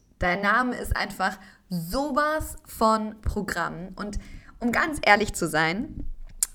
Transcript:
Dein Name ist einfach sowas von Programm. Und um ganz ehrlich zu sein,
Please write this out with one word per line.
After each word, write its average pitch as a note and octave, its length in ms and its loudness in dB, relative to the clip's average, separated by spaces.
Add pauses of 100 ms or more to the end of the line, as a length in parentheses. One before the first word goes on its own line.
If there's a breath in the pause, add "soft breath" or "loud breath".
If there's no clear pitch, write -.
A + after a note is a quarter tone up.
(200)
Dein F3+ 220 0
Name A#3 360 2
ist - 180 2
einfach G3 420 0 (320 loud breath)
sowas C#4 920 0
von A3 580 2
Programm. F3 760 -4
Und G#3 240 -6 (400 loud breath)
um A#3+ 120 0
ganz D4+ 320 0
ehrlich G#3 300 6
zu E3+ 160 -2
sein, D#3+ 560 -2 (500)